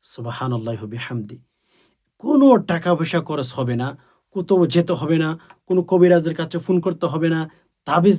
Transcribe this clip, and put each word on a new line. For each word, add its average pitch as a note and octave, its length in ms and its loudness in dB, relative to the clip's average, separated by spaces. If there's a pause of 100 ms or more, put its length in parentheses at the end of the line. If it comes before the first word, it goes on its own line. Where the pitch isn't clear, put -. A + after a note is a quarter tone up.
সুবহানাল্লাহি A#2+ 760 -8
ওয়া G#2+ 140 -12
বিহামদি। A#2+ 420 -10 (880)
কোনো C#4 240 4 (220)
টাকা E3+ 280 -2
পয়সা E3 300 -2
খরচ C#3+ 200 -4 (100)
হবে B2 240 -2
না, C3 60 -6 (460)
কোথাও F#3 280 2 (120)
যেতে E3+ 260 2
হবে D#3 240 0
না, D#3 40 -2 (400)
কোনো F#3 120 2 (100)
কবিরাজের F3 500 4
কাছে E3 160 -6 (100)
ফোন F#3 100 2 (100)
করতে F3 260 -4
হবে D#3+ 220 0
না, D#3+ 60 0 (460)
তাবিজ E3+ 320 4